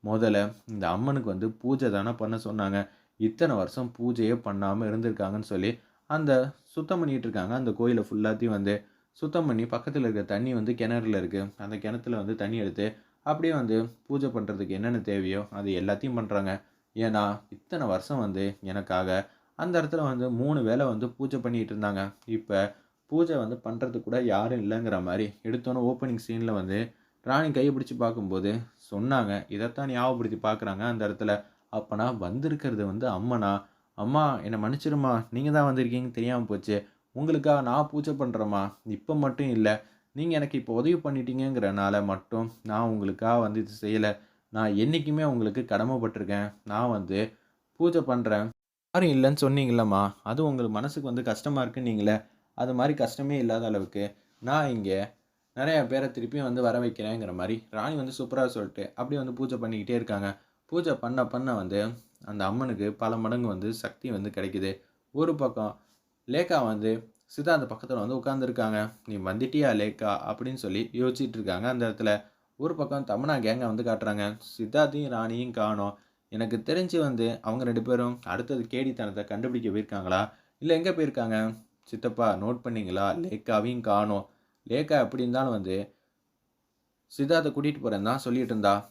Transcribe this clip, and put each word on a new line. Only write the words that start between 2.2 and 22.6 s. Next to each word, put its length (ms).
சொன்னாங்க, 440
இத்தனை 360
வருஷம் 360
பூஜையே 480
பண்ணாம 460
இருந்திருக்காங்கன்னு" 640
சொல்லி 220
அந்த 220
சுத்தம் 360
பண்ணிட்டு 280
இருக்காங்க. 280
அந்த 160
கோயிலை 320
ஃபுல்லாத்தையும் 520
வந்து 180
சுத்தம் 260
பண்ணி, 160
பக்கத்துல 420
இருக்க 180
தண்ணி 300
வந்து 180
கிணறுல 460
இருக்கு, 240
அந்த 180
கிணத்துல 400
வந்து 200
தண்ணி 220
எடுத்து 280
அப்படியே 300
வந்து 240
பூஜை 260
பண்றதுக்கு 400
என்னென்ன 300
தேவையோ 520
அது 200
எல்லாத்தையும் 440
பண்றாங்க. 360
ஏன்னா 280
இத்தனை 380
வருஷம் 320
வந்து 260
எனக்காக 480
அந்த 160
இடத்துல 260
வந்து 300
மூணு 320
வேளை 220
வந்து 240
பூஜை 300
பண்ணிட்டு 340
இருந்தாங்க. 280
இப்ப 360